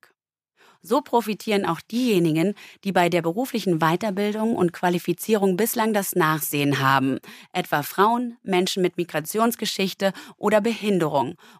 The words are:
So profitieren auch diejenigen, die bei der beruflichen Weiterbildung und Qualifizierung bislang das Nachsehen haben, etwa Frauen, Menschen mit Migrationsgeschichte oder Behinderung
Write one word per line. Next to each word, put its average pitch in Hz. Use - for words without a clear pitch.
So 233
profitieren 214
auch 165
diejenigen, 190
die 190
bei 175
der 170
beruflichen 180
Weiterbildung 208
und 175
Qualifizierung 180
bislang 220
das 202
Nachsehen 151
haben, 135
etwa 165
Frauen, 233
Menschen 185
mit 180
Migrationsgeschichte 190
oder 214
Behinderung 180